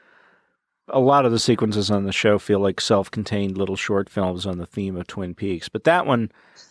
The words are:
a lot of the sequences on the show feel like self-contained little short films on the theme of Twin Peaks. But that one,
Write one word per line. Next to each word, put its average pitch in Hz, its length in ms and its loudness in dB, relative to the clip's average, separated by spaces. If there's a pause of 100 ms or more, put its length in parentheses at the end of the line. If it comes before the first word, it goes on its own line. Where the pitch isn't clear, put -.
(880)
a 135 120 0
lot 139 240 4
of 117 80 4
the 113 60 2
sequences 107 520 0
on 98 140 0
the 98 80 -4
show 104 260 2
feel 101 220 0
like 98 180 0
self-contained 101 800 -2
little 95 180 -2
short 98 340 -2
films 92 360 -4
on 95 120 -4
the 85 80 -8
theme 95 300 -6
of 87 100 -8
Twin 90 300 -10
Peaks. 92 320 -6
But - 160 -8
that 170 220 2
one, 120 260 0 (400)